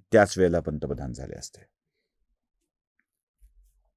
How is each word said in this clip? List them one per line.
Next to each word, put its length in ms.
त्याच 260
वेळेला 220
पंतप्रधान 540
झाले 260
असते, 260